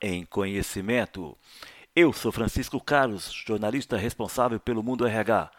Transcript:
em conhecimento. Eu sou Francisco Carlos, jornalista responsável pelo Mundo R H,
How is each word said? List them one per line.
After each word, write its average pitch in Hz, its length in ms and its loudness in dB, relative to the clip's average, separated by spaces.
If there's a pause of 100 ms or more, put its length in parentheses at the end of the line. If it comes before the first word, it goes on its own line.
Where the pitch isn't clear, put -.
em 90 240 -4
conhecimento. 98 1120 -2 (600)
Eu 165 160 8
sou - 180 -2
Francisco 120 500 -2
Carlos, 131 480 2 (160)
jornalista 110 520 -2
responsável 113 640 0
pelo 113 200 -2
Mundo 123 240 -2
R 110 140 2
H, 101 400 2